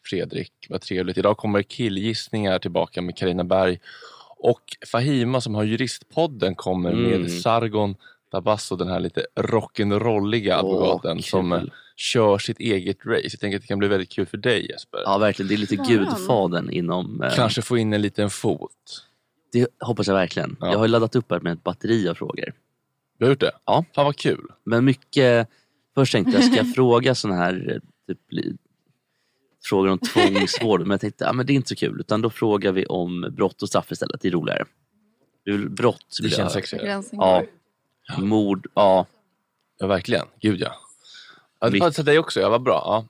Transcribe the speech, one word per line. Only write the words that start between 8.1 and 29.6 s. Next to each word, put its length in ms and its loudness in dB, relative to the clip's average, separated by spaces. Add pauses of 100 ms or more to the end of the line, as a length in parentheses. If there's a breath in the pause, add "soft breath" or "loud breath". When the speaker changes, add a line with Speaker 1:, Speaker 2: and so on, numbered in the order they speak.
Speaker 1:
Dabasso, 440 -2
den 120 -4
här 120 -2
lite 260 -4 (100)
rock'n'rolliga 1160 0
Speaker 2:
Åh, 60 2
Speaker 1:
advokaten 600 0
som, 300 0
Speaker 2:
kul. 160 0
Speaker 1:
eh, 60 -14 (220 loud breath)
kör 420 2
sitt 220 -6
eget 460 -2
race. 260 0
Jag 80 -16
tänker 180 -4
att 60 -6
det 40 -20
kan 120 -4
bli 80 2
väldigt 240 0
kul 140 -2
för 120 -10
dig, 340 0
Jesper. 340 -12
Speaker 2:
Ja, 120 2
verkligen. 320 2
Det 60 2
är 20 -2
lite 180 -2
Speaker 3:
Ja. 80 -4
Speaker 2:
gudfadern 840 2
inom, 520 -4
eh, 140 0
Speaker 1:
Kanske 260 0
få 160 -2
in 160 0
en 80 0
liten 280 -2
fot. 420 -4 (800)
Speaker 2:
Det 160 2 (120)
hoppas 280 -2
jag 80 4
verkligen. 440 -2
Speaker 1:
Ja. 120 -4
Speaker 2:
Jag 80 2
har 80 4
laddat 280 2
upp 160 0
här 80 0
med 140 -4
ett 100 -10
batteri 460 -2
av 60 -4
frågor. 380 -8 (680)
Speaker 1:
Du 60 2
har 60 6
gjort 80 2
det? 120 2 (140)
Speaker 2:
Ja. 200 2 (100)
Speaker 1:
Fan, 100 2
vad 120 0
kul. 300 -2 (160)
Speaker 2:
Men 220 2
mycket, 640 4 (460)
först 160 4
tänkte 260 2
jag, 60 6
ska 120 6
jag 180 2
Speaker 3:
<laughs> 20 -4
Speaker 2:
fråga 400 4
såna 200 -2
här, 380 -2
eh, 60 -6 (280)
typ, 120 -8 (100)
li-, 280 -6 (1080)